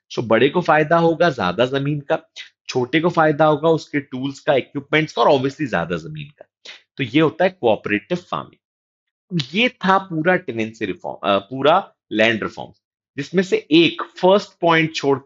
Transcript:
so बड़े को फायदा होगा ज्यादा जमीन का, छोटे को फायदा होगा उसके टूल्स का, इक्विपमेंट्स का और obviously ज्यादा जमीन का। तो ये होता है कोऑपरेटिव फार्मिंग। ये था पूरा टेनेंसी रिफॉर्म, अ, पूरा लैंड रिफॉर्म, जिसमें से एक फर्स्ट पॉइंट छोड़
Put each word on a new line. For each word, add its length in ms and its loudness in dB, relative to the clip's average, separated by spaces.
so 120 -6
बड़े 260 4
को 120 -2
फायदा 360 2
होगा 320 2
ज्यादा 360 -2
जमीन 340 -4
का, 200 -4
छोटे 300 -2
को 100 0
फायदा 360 2
होगा 240 2
उसके 300 -2
टूल्स 400 -10
का, 140 0
इक्विपमेंट्स 600 -2
का 80 -2
और 100 6
obviously 380 0
ज्यादा 280 -4
जमीन 320 -12
का। 160 -20
तो 60 -4
ये 180 0
होता 240 0
है 40 4
कोऑपरेटिव 680 -2
फार्मिंग। 400 -10
ये 160 2
था 280 0
पूरा 380 -2
टेनेंसी 500 -6
रिफॉर्म, 440 -6
अ, 80 4
पूरा 560 0
लैंड 320 0
रिफॉर्म, 300 -12
जिसमें 260 -2
से 280 -2
एक 300 4
फर्स्ट 500 0
पॉइंट 340 2
छोड़ 300 -2